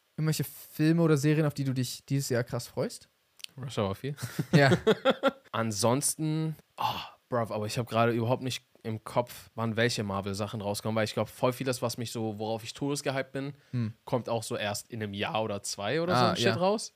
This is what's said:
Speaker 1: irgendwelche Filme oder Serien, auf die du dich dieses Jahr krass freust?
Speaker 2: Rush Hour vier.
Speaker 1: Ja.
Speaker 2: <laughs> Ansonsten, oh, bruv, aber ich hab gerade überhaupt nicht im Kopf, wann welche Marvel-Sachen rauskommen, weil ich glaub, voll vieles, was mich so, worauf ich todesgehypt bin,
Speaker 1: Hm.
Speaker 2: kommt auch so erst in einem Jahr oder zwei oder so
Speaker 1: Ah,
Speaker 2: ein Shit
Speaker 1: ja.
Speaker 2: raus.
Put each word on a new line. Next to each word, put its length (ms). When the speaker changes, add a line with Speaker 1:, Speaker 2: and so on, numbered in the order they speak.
Speaker 1:
irgendwelche 260
Filme 600
oder 140
Serien, 280
auf 80
die 100
du 100
dich 320
dieses 240
Jahr 140
krass 240
freust? 400
Speaker 2:
Rush 200
Hour 180
vier. 200
Speaker 1:
Ja. 240
Speaker 2:
<laughs> 760
Ansonsten, 1040
oh, 60
bruv, 220
aber 140
ich 120
hab 100
gerade 260
überhaupt 280
nicht 220
im 200
Kopf, 500
wann 240
welche 260
Marvel-Sachen 560
rauskommen, 360
weil 80
ich 100
glaub, 160
voll 240
vieles, 300
was 160
mich 120
so, 280
worauf 240
ich 100
todesgehypt 580
bin, 220
Speaker 1:
Hm. 220
Speaker 2:
kommt 220
auch 140
so 160
erst 320
in 140
einem 100
Jahr 300
oder 180
zwei 400
oder 140
so 60
Speaker 1:
Ah, 100
Speaker 2:
ein 40
Shit 100
Speaker 1:
ja. 100
Speaker 2:
raus. 400